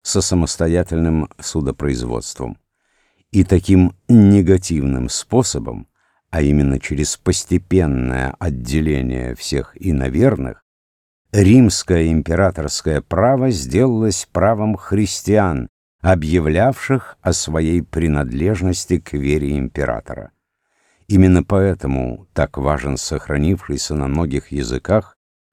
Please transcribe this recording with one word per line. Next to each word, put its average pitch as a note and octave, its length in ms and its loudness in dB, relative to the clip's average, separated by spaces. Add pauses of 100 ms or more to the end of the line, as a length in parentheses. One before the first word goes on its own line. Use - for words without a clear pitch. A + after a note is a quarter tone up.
со - 200 -2
самостоятельным E2 1080 0 (100)
судопроизводством. B1+ 1160 -6 (720)
И G2 120 4
таким F#2 500 4 (140)
негативным F#2 1000 4
способом, A#1+ 800 -4 (440)
а E2 100 -2
именно C#2+ 380 2
через D2 360 -6
постепенное C2+ 1200 -2
отделение C2 960 -4
всех - 400 -8
иноверных, C2+ 880 -2 (680)
римское G2 760 4
императорское D#2+ 920 -2
право B2+ 500 0
сделалось G#2+ 800 0
правом G#2 460 0
христиан, G2 920 -2 (320)
объявлявших F2 1200 0
о F#2 120 0
своей D#2+ 500 -2
принадлежности E2 1160 -2
к - 140 -12
вере C#2+ 440 -2
императора. B1 720 -6 (760)
Именно F#2 360 6
поэтому C2+ 880 -2
так - 240 -2
важен C#2 380 -2
сохранившийся D2+ 1000 -4
на C#2+ 120 -4
многих C#2 440 -4
языках C#2 640 -4 (360)